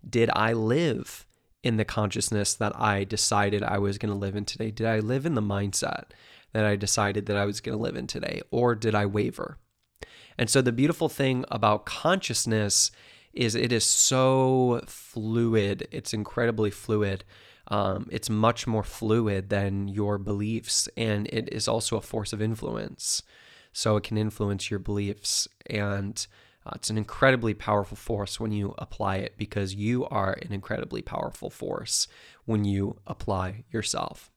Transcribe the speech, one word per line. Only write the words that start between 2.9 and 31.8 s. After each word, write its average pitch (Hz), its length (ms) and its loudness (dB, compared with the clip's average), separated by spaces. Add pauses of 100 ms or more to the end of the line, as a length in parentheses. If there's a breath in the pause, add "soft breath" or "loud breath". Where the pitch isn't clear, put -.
decided 101 580 2
I 104 140 0
was 101 200 0
gonna 104 180 -2
live 101 200 -4
in 104 100 -4
today? 110 260 -4
Did 110 160 -2
I 110 120 2
live 127 260 0
in 165 100 0
the 110 60 2
mindset 101 720 -2 (400 loud breath)
that 110 140 2
I 104 100 4
decided 101 520 0
that 101 100 2
I 101 80 2
was 104 160 -4
gonna 123 160 -4
live 113 180 -2
in 123 120 -6
today? - 340 -6 (100)
Or 120 240 4
did 107 180 0
I 104 120 4
waver? - 520 -2 (800 loud breath)
And 120 120 0
so 135 120 6
the 127 100 4
beautiful 143 360 2
thing 131 420 0
about 107 360 2
consciousness 113 1040 2 (400 loud breath)
is 117 240 0
it 120 160 2
is 113 140 2
so 131 1000 4
fluid. 110 1040 0
It's - 220 -8
incredibly 110 580 0
fluid. 104 520 0 (440 loud breath)
Um, 98 440 0
it's - 180 -6
much 110 380 2
more 110 160 0
fluid 107 680 2
than 98 380 0
your 101 300 0
beliefs, 104 800 -2
and 107 300 0
it 117 240 -4
is 110 180 -2
also 113 260 0
a 101 60 -2
force 110 320 -6
of 104 80 -4
influence. 110 840 -4 (480 loud breath)
So 110 240 2
it 101 80 0
can 107 140 -4
influence 104 520 -2
your 101 100 -4
beliefs, 101 680 -4 (200)
and, 101 600 -4 (380 soft breath)
uh, - 100 -10
it's - 140 -6
an 107 80 0
incredibly 117 560 4
powerful 104 420 0
force 101 460 -6
when 110 100 -2
you 101 260 -2
apply 98 400 -4
it, - 200 -6
because 101 360 -4
you 113 340 0
are 98 340 0
an - 100 -8
incredibly - 500 -6
powerful - 480 -8
force - 600 -4 (340 loud breath)